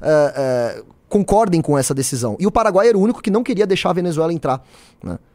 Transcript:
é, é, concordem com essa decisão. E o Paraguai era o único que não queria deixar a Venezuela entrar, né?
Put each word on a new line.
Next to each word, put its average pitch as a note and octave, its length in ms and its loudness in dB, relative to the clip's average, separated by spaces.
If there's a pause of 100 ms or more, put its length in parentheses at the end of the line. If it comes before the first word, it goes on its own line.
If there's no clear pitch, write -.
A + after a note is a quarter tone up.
é, D3 340 2
é, B2 460 -2 (260)
concordem G3+ 540 2
com D3 160 0
essa C3+ 160 -2
decisão. B2 440 -4
E F3+ 80 0
o G#3 40 2
Paraguai G#3+ 380 2
era A3 100 4
o - 20 2
único G#3 220 0
que G#3+ 80 -2
não G#3+ 120 2
queria G#3+ 240 0
deixar F3+ 220 0
a F3+ 60 0
Venezuela E3+ 400 -2
entrar, C3 280 -4 (400)
né? F2 160 -10 (160)